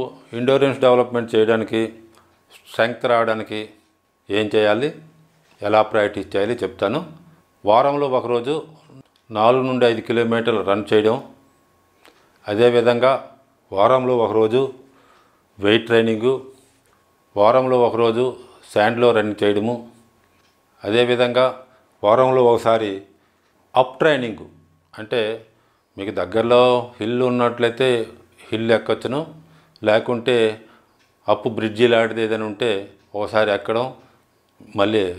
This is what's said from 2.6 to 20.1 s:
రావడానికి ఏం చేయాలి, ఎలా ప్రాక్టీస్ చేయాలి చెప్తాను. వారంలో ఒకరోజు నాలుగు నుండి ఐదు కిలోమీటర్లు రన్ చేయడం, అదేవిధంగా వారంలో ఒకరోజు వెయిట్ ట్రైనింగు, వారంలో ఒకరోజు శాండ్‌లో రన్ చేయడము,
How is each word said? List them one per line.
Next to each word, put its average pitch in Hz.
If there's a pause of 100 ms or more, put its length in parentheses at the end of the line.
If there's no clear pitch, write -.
రావడానికి 110 (800)
ఏం 107
చేయాలి, 107 (720)
ఎలా 104
ప్రాక్టీస్ 104
చేయాలి 104
చెప్తాను. 117 (640)
వారంలో 139 (120)
ఒకరోజు 120 (760)
నాలుగు 117
నుండి 127
ఐదు 110
కిలోమీటర్లు 117
రన్ 104
చేయడం, 107 (1300)
అదేవిధంగా 120 (600)
వారంలో 127 (100)
ఒకరోజు 110 (1040)
వెయిట్ 113
ట్రైనింగు, 113 (1040)
వారంలో 127 (120)
ఒకరోజు 117 (500)
శాండ్‌లో 113
రన్ 107
చేయడము, 104 (1080)